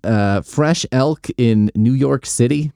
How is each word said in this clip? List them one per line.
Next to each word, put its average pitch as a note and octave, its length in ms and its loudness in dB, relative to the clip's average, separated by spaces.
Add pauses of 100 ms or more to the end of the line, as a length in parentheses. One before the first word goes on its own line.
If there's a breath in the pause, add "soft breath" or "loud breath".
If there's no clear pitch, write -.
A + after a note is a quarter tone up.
uh, G2+ 380 0
fresh D3+ 500 -2
elk C#3 340 -2 (100)
in A2 380 2
New A2 180 2
York C3+ 320 0
City? D3 520 -2